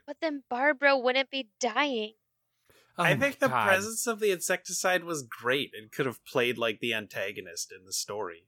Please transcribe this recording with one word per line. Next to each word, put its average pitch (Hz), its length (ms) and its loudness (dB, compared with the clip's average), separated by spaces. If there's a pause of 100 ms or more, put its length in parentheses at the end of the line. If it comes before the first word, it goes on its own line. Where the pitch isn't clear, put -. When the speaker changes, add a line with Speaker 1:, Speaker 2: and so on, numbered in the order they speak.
Speaker 1:
But 285 160 -12
then 294 280 -4
Barbara 277 480 4
wouldn't 254 340 0
be 262 160 -6 (140)
dying. 233 500 -2 (840)
Speaker 2:
Oh 175 80 2
Speaker 3:
I 175 80 6
Speaker 2:
my 220 80 2
Speaker 3:
think 277 180 0
the 269 80 4
Speaker 2:
God. 233 180 4
Speaker 3:
presence 202 400 2
of 226 140 -2
the 214 120 4
insecticide 180 760 0
was 160 180 -4
great. 123 500 -2
It 107 200 -16
could 143 140 -2
have 117 180 -6
played, 120 320 0
like, 113 240 0
the 117 120 -2
antagonist 98 760 -6
in 92 140 -20
the 92 80 -10
story. 92 540 -6